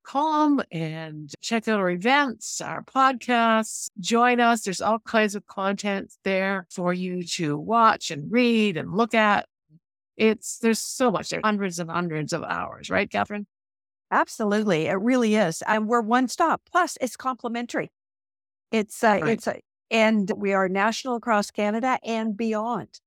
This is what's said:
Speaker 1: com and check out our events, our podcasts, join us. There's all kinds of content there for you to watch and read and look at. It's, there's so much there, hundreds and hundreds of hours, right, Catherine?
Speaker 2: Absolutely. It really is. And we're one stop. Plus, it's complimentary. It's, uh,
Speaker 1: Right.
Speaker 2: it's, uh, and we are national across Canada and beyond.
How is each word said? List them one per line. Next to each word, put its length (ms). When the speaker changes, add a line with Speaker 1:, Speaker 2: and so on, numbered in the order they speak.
Speaker 1:
com 580
and 680
check 260
out 140
our 80
events, 720
our 220
podcasts, 1040
join 400
us. 240
There's 160
all 200
kinds 360
of 100
content 680
there 480
for 220
you 300
to 340
watch 540
and 200
read 460
and 180
look 180
at. 320
It's, 440
there's 200
so 320
much 200
there, 120
hundreds 360
and 120
hundreds 400
of 120
hours, 460
right, 220
Catherine? 360
Speaker 2:
Absolutely. 760
It 80
really 420
is. 280
And 240
we're 120
one 300
stop. 320
Plus, 300
it's 160
complimentary. 720
It's, 320
uh, 180
Speaker 1:
Right. 120
Speaker 2:
it's, 140
uh, 80
and 480
we 160
are 160
national 460
across 340
Canada 540
and 340
beyond. 680